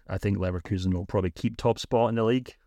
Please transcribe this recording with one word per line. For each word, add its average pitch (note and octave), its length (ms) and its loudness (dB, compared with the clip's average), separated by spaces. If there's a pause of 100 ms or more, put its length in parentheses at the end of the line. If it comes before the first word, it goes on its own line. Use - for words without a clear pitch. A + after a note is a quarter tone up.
I F#2+ 100 -4
think G2+ 200 0
Leverkusen F#2 560 -2
will F2+ 120 -2
probably F#2 260 0
keep - 260 -4
top A#2 200 2
spot A#2 320 2
in A2+ 60 -2
the A2+ 80 2
league, B2 320 0 (120)